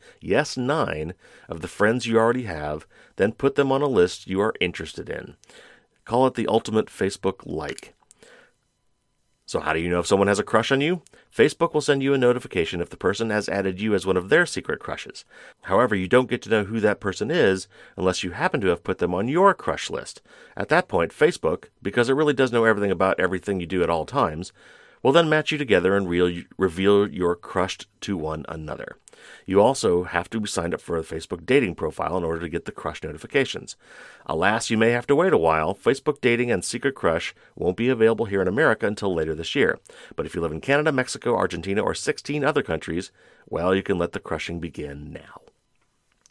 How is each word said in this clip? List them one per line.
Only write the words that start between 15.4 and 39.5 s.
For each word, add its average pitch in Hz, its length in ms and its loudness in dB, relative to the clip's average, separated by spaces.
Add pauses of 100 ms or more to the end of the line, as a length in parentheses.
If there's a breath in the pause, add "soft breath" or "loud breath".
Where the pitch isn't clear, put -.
However, 107 340 2
you 92 120 -2
don't 123 220 4
get 120 120 -4
to 95 80 -16
know 107 140 2
who 110 160 -4
that 104 200 2
person 104 300 -4
is 107 360 2 (300 loud breath)
unless 92 260 0
you 92 80 -6
happen 139 300 -2
to 101 80 2
have 110 160 0
put 95 140 -4
them 90 160 0
on 101 140 -2
your 180 240 4
crush - 380 -6
list. - 320 -10 (340 loud breath)
At 101 120 -6
that 165 200 2
point, 85 240 0
Facebook, 117 540 0 (160)
because 117 260 0
it 135 60 2
really 147 200 2
does 127 180 2
know 117 120 4
everything 101 280 4
about 92 280 2
everything 92 380 0
you 87 80 -4
do 87 160 0
at 82 80 2
all 80 160 0
times, 92 460 -2 (540 loud breath)
will 131 60 6
then 165 160 6
match 151 240 0
you 151 60 -4
together 98 380 4
and 98 120 0
real-, 87 340 0 (160)
reveal 95 500 4
your 87 280 -2
crushed - 500 -4 (140)
to 98 160 -6
one 78 320 -6
another. 76 480 -12 (480 loud breath)
You 95 160 4
also 104 420 4
have 87 280 -4
to 113 100 -4
be 104 80 -6
signed 85 260 -4
up - 60 -8
for 85 180 -6
a 80 40 -4
Facebook 82 440 -10
dating 120 300 2
profile 80 400 -4
in 90 80 -2
order 82 160 -4
to 85 80 -8
get 82 160 -6
the - 80 -12
crush - 320 -10
notifications. - 720 -4 (500 loud breath)
Alas, 95 440 0
you 113 60 2
may 113 140 4
have 120 160 -2
to 143 80 2
wait 170 180 4
a 127 60 4
while. 80 380 2
Facebook - 440 -2
dating 120 300 2
and 92 140 0
secret - 320 -4
crush 85 400 -2 (180 soft breath)
won't 87 220 0
be 117 120 0
available 113 380 4
here 98 160 0
in 90 60 2
America 117 360 2
until 101 300 -2
later 80 200 -2
this 82 200 -8